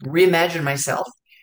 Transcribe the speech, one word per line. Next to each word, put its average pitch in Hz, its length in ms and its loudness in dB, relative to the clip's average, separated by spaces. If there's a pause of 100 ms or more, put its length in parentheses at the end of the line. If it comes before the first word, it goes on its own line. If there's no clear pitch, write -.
reimagine 170 600 2
myself 139 440 -4 (360)